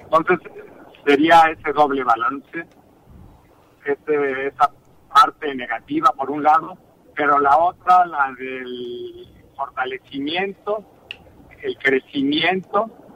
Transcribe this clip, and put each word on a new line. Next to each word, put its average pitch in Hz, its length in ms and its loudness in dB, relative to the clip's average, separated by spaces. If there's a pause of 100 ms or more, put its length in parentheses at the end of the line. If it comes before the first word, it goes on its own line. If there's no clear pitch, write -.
Entonces, 160 380 0 (680)
sería 160 440 6
ese 151 220 -6
doble 139 300 2
balance, 127 640 -4 (1160)
ese, 143 640 -4
esa 139 260 -2 (420)
parte - 400 2
negativa 127 640 -4
por 135 140 -6
un 147 120 -6
lado, 160 360 0 (360)
pero 143 240 2
la 143 200 4
otra, 180 480 4
la 143 320 -4
del 127 920 -10 (280)
fortalecimiento, 147 1300 -8 (800)
el 127 160 -6
crecimiento 160 1120 -2 (260)